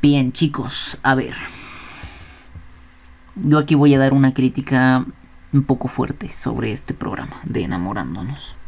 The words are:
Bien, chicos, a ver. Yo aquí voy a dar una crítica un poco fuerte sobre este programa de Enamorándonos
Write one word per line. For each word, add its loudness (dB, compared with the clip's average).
Bien, 4
chicos, -2
a 2
ver. -2
Yo 4
aquí 2
voy 8
a 6
dar 4
una 6
crítica 2
un 4
poco -2
fuerte -6
sobre -6
este -8
programa -10
de -4
Enamorándonos -6